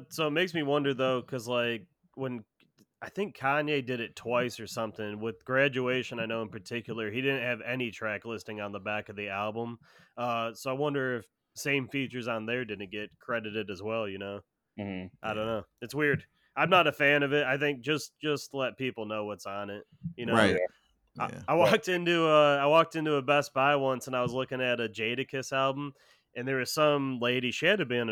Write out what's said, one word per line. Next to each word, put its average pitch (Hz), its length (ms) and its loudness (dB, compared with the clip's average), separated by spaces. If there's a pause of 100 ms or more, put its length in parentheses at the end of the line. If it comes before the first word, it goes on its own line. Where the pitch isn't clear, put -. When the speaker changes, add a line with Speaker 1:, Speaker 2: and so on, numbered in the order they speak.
Speaker 1:
so 156 200 -2
it 151 40 -2
makes 165 220 0
me 165 100 -2
wonder 143 300 2
though, 131 280 0
'cause, 117 280 -8
like, 120 360 0 (300)
when 123 300 -6 (560)
I 113 80 -10
think 190 280 -6
Kanye 143 480 0
did 123 140 -4
it 113 160 -8
twice 120 440 -2
or 113 80 -10
something 104 520 -6
with 113 260 -6
Graduation, 127 760 0
I 113 60 -4
know 113 160 -2
in 110 80 -6
particular, 113 640 -6
he 117 100 -4
didn't 135 220 0
have 120 180 -2
any 123 300 -4
track 104 340 -4
listing 110 360 -8
on 101 100 -6
the 101 80 -6
back 104 300 -4
of 104 80 -14
the 104 120 -4
album. 107 480 -4 (400)
Uh, 117 360 -2
so 131 180 -6
I - 20 -2
wonder 135 440 0
if 110 80 -12 (280)
same 139 360 0
features 123 380 -6
on 113 200 -4
there 123 180 -2
didn't 101 260 -10
get 104 280 -8
credited 107 500 -4
as 95 140 -10
well, 110 260 -2
you 95 80 -6
know? 101 240 -6 (380)
Speaker 2:
Mm-hmm. 95 280 -6 (140)
Speaker 1:
I 110 120 -6
don't 107 120 -2
Speaker 3:
Yeah. 113 120 -2
Speaker 1:
know. 101 80 -8 (160)
It's 120 120 -10
weird. 147 320 2 (300)
I'm 165 160 2
not 175 160 8
a 143 40 4
fan 143 300 6
of 139 120 2
it. 147 120 4
I 135 140 0
think 143 220 0
just, 139 380 -4
just 147 360 -4
let 127 220 -4
people 120 280 -6
know 107 200 -4
what's 104 200 -8
on 101 240 -8
it, 101 140 -10 (320)
you 120 100 -8
know? 117 80 0
Speaker 3:
Right. 107 260 6
Speaker 2:
Yeah. - 640 -8
Speaker 1:
I, - 60 -2
Speaker 3:
Yeah. - 180 -14
Speaker 1:
I 139 60 4
walked 180 340 6
into 175 380 2
a, 151 320 8
I 139 80 2
walked 160 300 6
into 156 180 0
a 143 80 2
Best 143 320 2
Buy 139 220 4
once 131 320 0
and 131 80 -2
I 123 80 2
was 120 100 -2
looking 131 260 -4
at 123 220 0
a 117 80 -2
Jadakiss 120 640 -4
album. 135 400 0 (420)
And 123 120 -6
there 135 100 0
was 127 140 -2
some 143 480 2
lady, 123 300 0
she 117 160 -2
had 196 140 4
to 170 60 -2
be 120 120 0
in 117 140 0